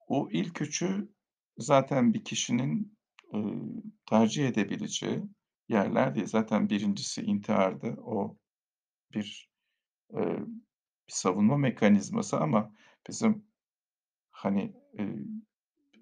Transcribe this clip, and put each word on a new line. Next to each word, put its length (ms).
o 240
ilk 300
üçü 480
zaten 560
bir 100
kişinin, 760
ııı, 500
tercih 420
edebileceği 760
yerler 460
değil. 120
Zaten 420
birincisi 520
intihardı. 760
O 320
bir, 380
eee, 240
bir 60
savunma 440
mekanizması 840
ama 340
bizim, 360
hani, 420
eee, 160